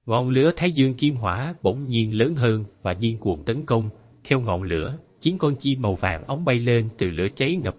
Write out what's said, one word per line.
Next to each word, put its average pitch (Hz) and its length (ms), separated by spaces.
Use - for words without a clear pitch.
ngọn 123 220
lửa 135 280
Thái 175 160
Dương 135 220
Kim 147 200
Hỏa 117 480
bỗng 123 220
nhiên 113 340
lớn 143 160
hơn 113 300
và 90 120
điên 110 240
cuồng 85 260
tấn 139 220
công. 110 240
Theo 135 160
ngọn 95 220
lửa, 87 360
chín 180 180
con 147 180
chim 131 260
màu 101 120
vàng 87 320
óng 147 180
bay 127 140
lên 117 300
từ 92 120
lửa 87 260
cháy 147 280
ngập 92 140